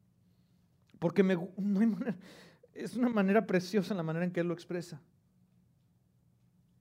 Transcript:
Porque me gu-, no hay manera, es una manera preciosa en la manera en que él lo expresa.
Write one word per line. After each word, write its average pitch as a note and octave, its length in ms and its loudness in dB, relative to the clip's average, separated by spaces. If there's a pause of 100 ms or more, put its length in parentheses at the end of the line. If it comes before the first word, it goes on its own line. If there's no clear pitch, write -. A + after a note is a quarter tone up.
(960)
Porque F3 260 2
me F#3+ 140 2
gu-, E3+ 200 -8
no G3 220 0
hay A3+ 80 4
manera, G#3+ 300 -2 (560)
es - 220 -10
una A#3+ 140 2
manera G3+ 360 4
preciosa F#3+ 480 0
en G3 40 -2
la E3+ 60 -2
manera D#3+ 220 -2
en F3+ 60 -2
que F3+ 80 -2
él E3+ 80 0
lo E3+ 60 -2
expresa. E3+ 480 -8 (1800)